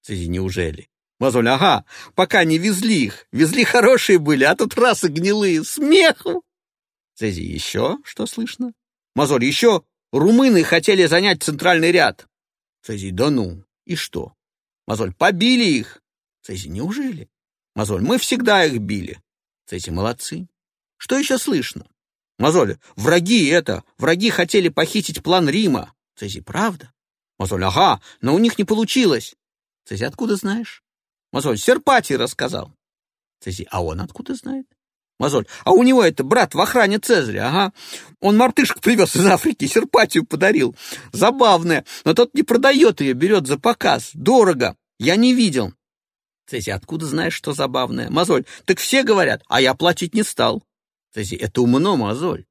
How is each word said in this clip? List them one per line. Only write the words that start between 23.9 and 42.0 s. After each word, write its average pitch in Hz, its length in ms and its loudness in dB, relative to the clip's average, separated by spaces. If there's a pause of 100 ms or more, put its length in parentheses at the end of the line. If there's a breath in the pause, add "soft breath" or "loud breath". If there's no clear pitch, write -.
враги 180 320 0
хотели 180 380 0
похитить - 520 -4
план 175 260 2
Рима». 156 460 -2 (220)
Цезий: 101 260 -12
«Правда?» 185 500 -6 (460)
Мозоль: 95 260 -4
«Ага, 131 380 2 (200 soft breath)
но 127 120 0
у 180 60 2
них 233 180 0
не 208 60 -2
получилось». 214 720 0 (500)
Цезий: 104 220 -6
«Откуда 208 280 -4
знаешь?» 202 480 -8 (480)
Мозоль: 135 260 -2
«Серпатий 247 580 0
рассказал». - 600 -8 (640)
Цезий: 92 300 -12
«А 90 140 -6
он 80 180 -8
откуда - 320 -12
знает?» 269 340 -12 (520)
Мозоль: 139 280 -2 (160 loud breath)
«А - 80 2
у 190 120 6
него 247 200 6
это 156 200 0
брат 220 320 0
в 151 40 -2
охране 214 380 2
Цезаря, 117 500 0
ага. 190 260 -2 (460 loud breath)
Он 202 160 2
мартышек 247 460 2
привез 175 340 2
из 180 120 2
Африки, 202 400 0
Серпатию - 580 0
подарил. 196 500 0 (360 loud breath)
Забавная, 196 760 2 (200 loud breath)